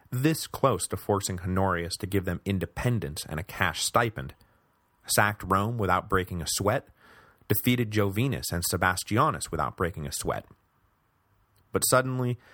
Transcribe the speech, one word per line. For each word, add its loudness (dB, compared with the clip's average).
this 0
close 2
to -4
forcing 0
Honorius 0
to -6
give 0
them -2
independence -2
and -6
a -6
cash -2
stipend, 0
sacked 2
Rome 0
without 2
breaking -2
a -6
sweat, 0
defeated 0
Jovinus 0
and -2
Sebastianus 0
without -2
breaking -2
a -10
sweat. -4
But 0
suddenly, 2